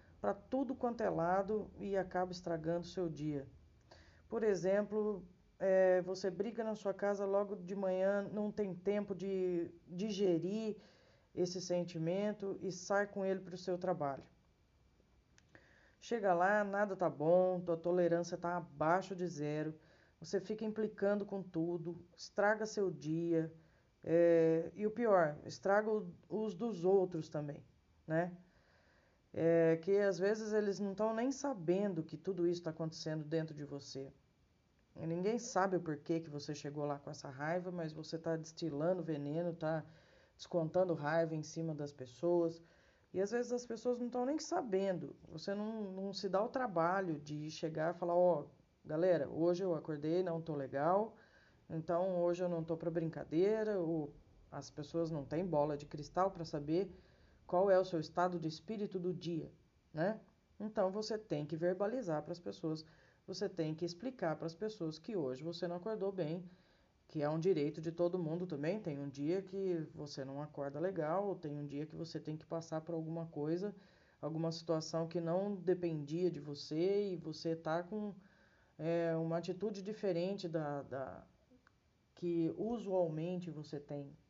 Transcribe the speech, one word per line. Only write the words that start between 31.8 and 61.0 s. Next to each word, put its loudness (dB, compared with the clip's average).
que -10
tudo 0
isso 2
tá -6
acontecendo -4
dentro -2
de -8
você. -10
E -6
ninguém 0
sabe 2
o 2
porquê -2
que -8
você -6
chegou -4
lá -2
com -12
essa -10
raiva, -4
mas -4
você -8
tá -2
destilando -2
veneno, -2
tá -2
descontando 0
raiva 2
em -2
cima -4
das -6
pessoas. 0
E -2
às 0
vezes -2
as -2
pessoas -2
não -4
tão -2
nem 0
sabendo, 0
você -6
não, -4
não -6
se -4
dá 2
o -2
trabalho 0
de -6
chegar -2
e -10
falar, 0
"Ó, 6
galera, 4
hoje 2
eu 2
acordei, 0
não -2
tô -6
legal, 2
então 0
hoje 4
eu 0
não 0
tô -2
pra -4
brincadeira", 2
ou 0
as -10
pessoas -2
não -2
têm -2
bola 2
de -12
cristal 0
pra -8
saber 0
qual 4
é 8
o 4
seu 0
estado 0
de -2
espírito -4
do 0
dia, -4
né? 0
Então 0
você -4